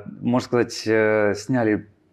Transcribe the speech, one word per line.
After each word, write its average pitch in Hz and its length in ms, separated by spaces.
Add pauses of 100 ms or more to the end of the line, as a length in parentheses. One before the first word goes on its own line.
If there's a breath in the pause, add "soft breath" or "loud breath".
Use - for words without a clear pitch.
(220)
можно 120 240
сказать, 120 420
э, 107 480
сняли 110 520 (260)